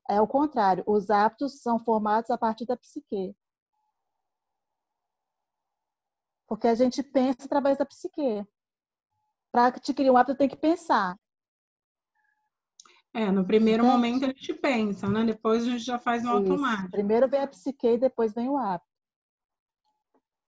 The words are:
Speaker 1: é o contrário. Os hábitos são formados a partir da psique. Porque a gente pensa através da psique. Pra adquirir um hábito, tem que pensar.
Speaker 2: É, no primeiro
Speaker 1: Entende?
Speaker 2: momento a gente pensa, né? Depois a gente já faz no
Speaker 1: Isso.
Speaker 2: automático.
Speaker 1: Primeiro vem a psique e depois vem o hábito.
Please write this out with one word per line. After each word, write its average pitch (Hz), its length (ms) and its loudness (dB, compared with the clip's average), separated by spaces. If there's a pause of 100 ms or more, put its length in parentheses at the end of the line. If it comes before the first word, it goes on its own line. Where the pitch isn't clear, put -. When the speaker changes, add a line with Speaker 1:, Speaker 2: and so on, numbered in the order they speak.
Speaker 1:
é 202 120 0
o 220 80 4
contrário. 220 580 0
Os 208 240 0
hábitos 220 500 0
são 233 200 -2
formados 220 500 0
a 233 80 -2
partir 220 280 -4
da 247 100 -4
psique. 202 580 -10 (3000)
Porque 226 220 -2
a 233 60 2
gente 254 280 0
pensa 262 420 -2
através 277 340 0
da 277 80 -2
psique. 240 600 -6 (1040)
Pra 240 160 4
adquirir 262 440 0
um 247 60 6
hábito, 247 220 2
tem 277 100 2
que - 80 -6
pensar. 247 600 0 (2000)
Speaker 2:
É, 220 180 -2
no 190 140 2
primeiro 220 380 4
Speaker 1:
Entende? 247 140 6
Speaker 2:
momento 240 280 0
a 262 40 0
gente - 260 -8
pensa, 214 540 -2
né? 220 160 0
Depois 226 400 0
a 247 60 -2
gente 240 140 -6
já 240 140 -6
faz 240 240 -2
no 247 80 -4
Speaker 1:
Isso. 240 80 2
Speaker 2:
automático. 202 520 -2
Speaker 1:
Primeiro 208 380 0
vem 277 120 -2
a 277 60 -4
psique - 420 -8
e 233 100 2
depois 233 340 -2
vem 233 160 -6
o 285 80 -2
hábito. 202 300 -4 (1600)